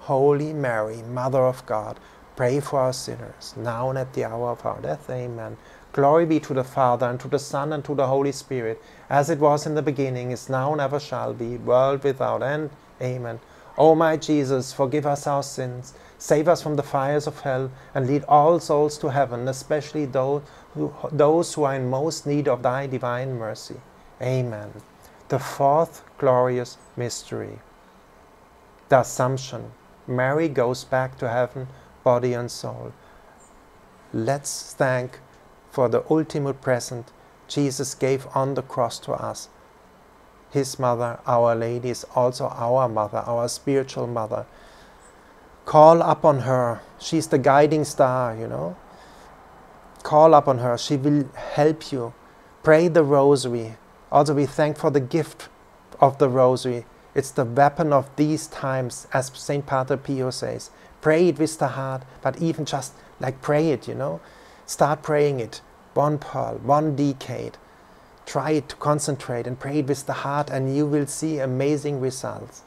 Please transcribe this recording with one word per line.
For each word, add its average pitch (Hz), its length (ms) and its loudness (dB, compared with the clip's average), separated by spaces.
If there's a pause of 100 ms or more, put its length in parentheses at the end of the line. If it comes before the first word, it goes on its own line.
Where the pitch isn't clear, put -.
Holy 143 440 2
Mary, 117 500 -4
Mother 127 400 -2
of 127 240 0
God, 107 320 -6 (360)
pray 131 240 0
for 143 220 -2
us 127 160 0
sinners, 117 580 -14
now 117 340 -4
and 135 100 -4
at 131 160 -6
the 127 100 -2
hour 117 240 -6
of 120 160 -8
our 110 160 -6
death. 143 260 -8
Amen. 120 480 -10 (380)
Glory 151 320 6
be 156 140 2
to 151 160 -6
the 131 80 0
Father, 123 440 0
and 123 120 -4
to - 80 -12
the 135 100 -2
Son, 147 360 -4
and 143 120 -6
to 147 80 -4
the 135 140 0
Holy 139 240 0
Spirit, 117 500 -6 (260)
as 143 220 2
it 160 80 0
was 151 300 2
in 151 80 -2
the 151 80 0
beginning, 127 480 -2
is - 180 -10
now, 131 220 0
and 151 100 -2
ever 139 180 -2
shall 120 320 -6
be, 120 260 -8
world 127 460 2
without 123 380 0
end. 147 300 -4 (280)
Amen. 123 400 -6 (380)
O 160 160 8
my 160 240 4
Jesus, 135 560 0
forgive 143 320 -2
us 143 220 -2
our 143 160 0
sins, 127 500 -10 (240)
save 156 300 2
us 170 160 4
from 151 120 -2
the 143 60 0
fires 143 460 -2
of 143 140 -10
hell, 131 280 -4 (240)
and 135 140 -2
lead 139 200 0
all 151 320 6
souls 147 380 0
to 156 120 -4
heaven, 123 380 -2
especially 143 580 -4
those 135 360 -2 (320)
who, 151 180 -6 (200)
those 156 420 4
who 151 120 0
are 135 100 0
in 131 120 -2
most 139 380 -4
need 147 220 0
of 123 160 0
thy 131 240 0
divine 127 500 -4
mercy. 110 380 -10 (440)
Amen. 120 520 -4 (560)
The 135 100 0
fourth 147 640 0 (160)
glorious 127 640 0 (180)
mystery, 110 640 -8 (1300)
the 131 140 6
Assumption. 123 720 -4 (340)
Mary 135 420 0
goes 127 360 0
back 131 340 -4
to 127 100 -4
heaven, 127 380 -4 (360)
body 123 300 2
and 120 160 -6
soul. 120 420 -12 (1200)
Let's 135 640 -6
thank 127 460 -2 (500)
for 127 180 2
the 117 220 2
ultimate 151 520 0
present 120 500 -4 (360)
Jesus 139 460 -2
gave 135 400 0
on 135 220 -2
the 131 80 -6
cross 120 380 -4
to 143 100 -8
us. - 380 -8 (1000)
His 135 300 -4
mother, 120 480 0
Our 117 260 4
Lady, 120 380 -4
is - 240 -8
also 127 320 0
our 123 420 0
mother, 110 300 -2
our 117 280 -2
spiritual 131 600 -2
mother. 113 400 -6 (1160)
Call 160 360 8
upon 156 380 4
her. 123 420 0 (160)
She's 156 300 -4
the 156 100 2
guiding 147 480 4
star, 127 500 0
you 113 120 -8
know. 151 300 -8 (1200)
Call 156 320 8
upon 143 240 6
her. 120 180 0
She 143 220 -2
will 143 380 2
help - 560 0
you. 120 240 -6 (480)
Pray 156 240 6
the 165 160 6
rosary. 131 720 4 (360)
Also, 143 220 4
we 139 140 2
thank 151 280 0
for 165 140 0
the 143 100 2
gift 143 500 -4 (520)
of 135 160 4
the 143 120 4
rosary. 127 560 2 (300)
It's 139 160 -2
the 139 120 0
weapon 143 480 2
of 135 160 4 (100)
these 151 300 0
times, 131 640 -6
as 131 220 -2
Saint 143 320 -6
Pater 135 320 -2
Pio 131 320 -4
says. 120 400 -8 (320)
Pray 160 280 4
it 147 100 -2
with 156 180 0
the 143 120 0
heart, 131 340 -6 (180)
but 135 180 -4
even 160 260 -2
just, - 280 -6 (260)
like, 127 220 -6
pray 151 300 2
it, 120 160 -4
you 113 80 -8
know. 151 260 -6 (460)
Start 151 340 0
praying 147 380 2
it. 110 200 -8 (360)
One 147 240 2
pearl, 117 440 -6
one 147 320 2
decade. 127 640 -4 (720)
Try 151 320 0
to - 160 -10
concentrate 143 720 -2
and 127 120 -8
pray 143 200 -2
it 135 80 -2
with 139 180 -4
the 139 80 -6
heart, 143 380 -4
and 135 220 -2
you 147 120 2
will 147 220 0
see 156 320 -6
amazing 135 600 0
results. 120 680 -6